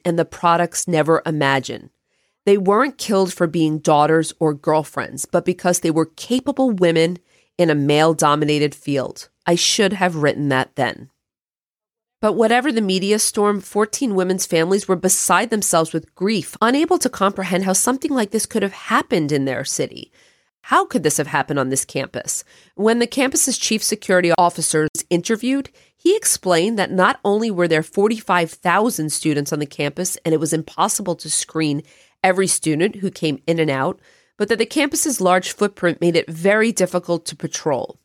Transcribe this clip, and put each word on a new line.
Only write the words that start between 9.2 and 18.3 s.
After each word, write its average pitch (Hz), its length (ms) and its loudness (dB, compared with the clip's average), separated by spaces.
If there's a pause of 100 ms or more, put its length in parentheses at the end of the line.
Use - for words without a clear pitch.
I 175 80 4
should 196 380 2
have 180 240 0
written 147 320 0
that 131 260 -2
then." 127 340 -4 (1120)
But 214 120 0
whatever 233 380 2
the 226 100 0
media 196 360 0
storm, 208 440 0
fourteen 214 520 -2
women's 185 320 0
families 180 420 0
were 190 80 2
beside 185 540 0
themselves 180 420 0
with 160 220 -6
grief, 196 480 -4
unable 302 380 2
to - 100 0
comprehend 190 540 -2
how 190 100 0
something 262 400 -2
like 220 160 -2
this 220 160 -4